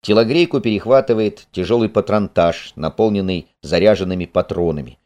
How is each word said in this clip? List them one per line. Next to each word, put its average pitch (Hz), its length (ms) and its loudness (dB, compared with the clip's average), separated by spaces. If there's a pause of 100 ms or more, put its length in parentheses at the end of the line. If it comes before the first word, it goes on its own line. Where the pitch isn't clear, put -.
Телогрейку 123 580 0
перехватывает 110 920 0
тяжелый 107 360 0
патронтаж, 98 880 0
наполненный 95 720 -2 (140)
заряженными 92 640 0
патронами. 82 800 -4